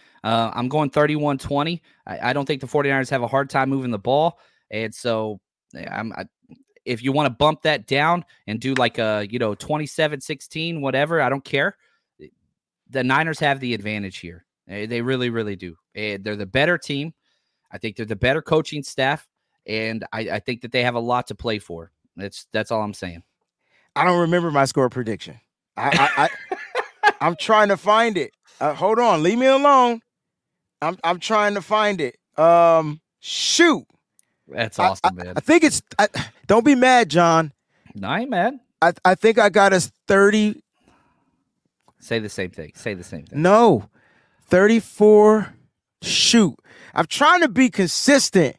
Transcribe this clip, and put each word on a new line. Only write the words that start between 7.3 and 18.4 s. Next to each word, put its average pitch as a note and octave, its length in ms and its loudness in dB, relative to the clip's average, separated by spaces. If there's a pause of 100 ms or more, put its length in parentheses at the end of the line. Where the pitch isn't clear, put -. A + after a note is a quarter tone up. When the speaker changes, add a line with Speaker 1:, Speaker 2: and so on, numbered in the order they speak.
Speaker 1:
bump D3+ 320 0
that D3 240 -2
down D#3+ 380 -2 (220)
and A2 140 -8
do, C3 140 -4
like, B2 240 -2
a, G#2+ 320 -2
you A#2+ 80 -6
know, A2 160 -2
twenty-seven D3+ 680 -6
sixteen, D#3+ 600 -10
whatever, C#3+ 400 -2
I B2 80 0
don't C#3 140 -6
care. D3 320 -4 (1120)
The B2+ 120 -4
Niners D3 360 -2
have C#3 220 -2
the B2 120 -6
advantage G#2 460 -8
here. E2+ 260 -18 (220)
They, G2+ 180 -12
they A#2 160 -6
really, B2 300 -2
really G#2+ 260 -6
do. F2 200 -14 (180)
And G2+ 280 -8
they're G#2 140 -8
the G#2 80 -10
better C#3 320 0
team. D3 380 -8 (560)
I G2 80 -16
think A2 180 -10
they're A#2 80 -8
the G#2 120 -8
better C3+ 260 -2